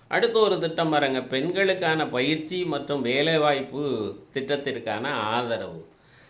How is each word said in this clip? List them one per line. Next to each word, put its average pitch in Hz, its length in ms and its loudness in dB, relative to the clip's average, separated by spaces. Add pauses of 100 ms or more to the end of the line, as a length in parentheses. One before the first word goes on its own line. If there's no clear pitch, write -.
(160)
அடுத்த 226 200 2 (100)
ஒரு 185 160 2
திட்டம் 160 320 0
பாருங்க, 135 260 2 (140)
பெண்களுக்கான 175 720 0 (100)
பயிற்சி 156 420 0 (140)
மற்றும் 143 380 -2
வேலைவாய்ப்பு 147 720 2 (500)
திட்டத்திற்கான 123 720 -4 (300)
ஆதரவு, 107 460 -4 (500)